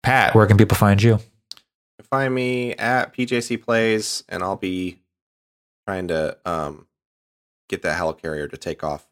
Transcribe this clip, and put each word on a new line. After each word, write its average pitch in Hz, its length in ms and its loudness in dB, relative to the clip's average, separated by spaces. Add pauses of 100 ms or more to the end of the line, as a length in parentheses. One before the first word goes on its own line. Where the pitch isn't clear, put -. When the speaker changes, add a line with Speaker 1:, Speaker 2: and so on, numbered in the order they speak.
Speaker 1:
Pat, 127 320 4
where 107 120 8
can 104 100 6
people 107 200 6
find 101 260 4
you? 110 180 4 (880)
Speaker 2:
Find 135 240 -2
me 123 400 -4
at 123 380 -2
P 123 140 -4
J 120 160 -2
C 120 160 -6
Plays, 113 720 -2
and 90 120 -6
I'll 95 140 -4
be 92 420 -6 (880)
trying 92 220 -6
to, 78 380 -4
um, 78 400 -6 (840)
get - 140 -8
that 82 180 -4
helicarrier 78 500 -6
to 78 60 -18
take - 260 -10
off 73 300 -8